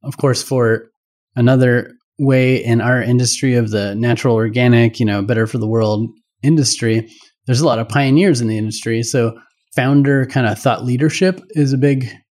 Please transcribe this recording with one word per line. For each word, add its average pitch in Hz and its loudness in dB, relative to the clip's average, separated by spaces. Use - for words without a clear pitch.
Of - -12
course, 131 0
for 117 -2
another 123 2
way 131 2
in 117 0
our 123 0
industry 123 0
of 113 0
the 101 -4
natural, 120 0
organic, 117 2
you 117 2
know, 101 -2
better 110 -2
for 117 -8
the 110 -4
world 110 -2
industry, 120 0
there's 131 0
a 165 2
lot 117 2
of 110 -6
pioneers 139 2
in 113 -2
the 110 -2
industry. 110 -4
So 113 -2
founder 139 2
kind 131 -2
of 104 -2
thought 123 -2
leadership 151 0
is 143 0
a 139 0
big 135 0